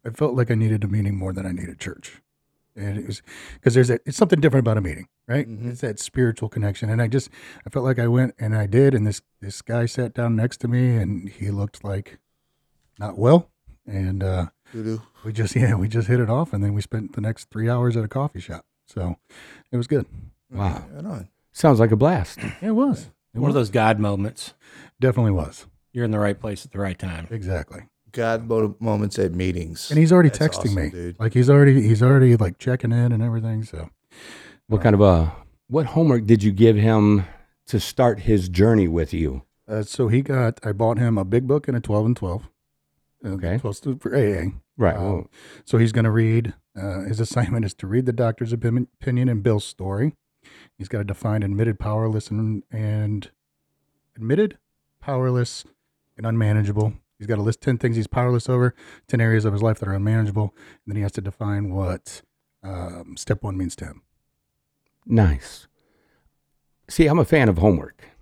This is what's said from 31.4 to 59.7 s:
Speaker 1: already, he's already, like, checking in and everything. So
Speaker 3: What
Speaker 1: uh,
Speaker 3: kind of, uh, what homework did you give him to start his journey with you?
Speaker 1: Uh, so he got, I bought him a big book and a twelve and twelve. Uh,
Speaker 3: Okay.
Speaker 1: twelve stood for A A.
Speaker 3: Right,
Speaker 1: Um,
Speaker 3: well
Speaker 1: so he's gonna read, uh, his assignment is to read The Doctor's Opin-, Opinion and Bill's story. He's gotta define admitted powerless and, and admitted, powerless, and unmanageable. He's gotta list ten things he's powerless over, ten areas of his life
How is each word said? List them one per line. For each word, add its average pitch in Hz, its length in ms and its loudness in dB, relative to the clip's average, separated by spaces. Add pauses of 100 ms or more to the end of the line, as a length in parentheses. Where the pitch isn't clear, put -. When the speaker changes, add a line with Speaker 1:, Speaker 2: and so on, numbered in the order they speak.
Speaker 1:
already, 139 360 8
he's 110 140 4
already, 127 340 6
like, 98 220 -2
checking 123 340 -4
in 120 200 2
and 113 100 0
everything. 113 420 -4
So 80 280 -12 (760)
Speaker 3:
What 104 140 0
Speaker 1:
uh, - 40 -2
Speaker 3:
kind 110 120 6
of, 98 80 8
uh, 82 260 6 (380)
what 143 200 0
homework 131 380 2
did 107 160 6
you 104 100 4
give 107 260 6
him 104 480 4 (420)
to 110 120 -2
start 113 420 0
his 92 280 2
journey 98 380 4
with 80 260 -2
you? 69 300 -4 (240)
Speaker 1:
Uh, 107 160 -6
so 120 240 -2
he 127 160 2
got, 127 420 -2
I 107 60 -4
bought 113 260 0
him 117 220 2
a 95 60 -2
big 120 220 0
book 143 200 -2
and 127 100 -4
a - 20 -2
twelve 107 280 0
and 120 100 0
twelve. 95 320 -8 (760)
Uh, 98 60 -10
Speaker 3:
Okay. 95 300 -4
Speaker 1:
twelve 107 180 -6
stood 131 240 -8
for 120 140 -6
A 107 240 2
A. 87 120 -4 (260)
Speaker 3:
Right, 95 180 0
Speaker 1:
Um, 87 80 -4
Speaker 3:
well 92 280 -4 (320)
Speaker 1:
so - 140 0
he's 113 140 4
gonna 113 200 2
read, 113 440 0 (200)
uh, 98 260 -8
his 104 180 -6
assignment 113 460 -2
is 95 100 -8
to - 120 -12
read 123 200 0
The 120 60 -2
Doctor's 113 380 -2
Opin-, 120 360 -2 (120)
Opinion 123 300 0
and 107 140 -2
Bill's 104 220 2
story. 101 500 -4 (600)
He's 95 120 -14
gotta 104 160 -6
define 104 400 -4
admitted 104 360 -2
powerless 110 520 -4
and, 107 400 -4
and 107 580 -4 (880)
admitted, 151 420 -2 (420)
powerless, 127 680 -2 (500)
and 113 120 -8
unmanageable. 107 640 0 (240)
He's 104 100 -18
gotta 107 140 -2
list 113 200 -2
ten 123 160 0
things 117 180 -2
he's 110 120 -2
powerless 123 420 -2
over, 123 260 2 (320)
ten 117 140 0
areas 110 240 2
of 101 80 2
his 101 100 -2
life 110 160 0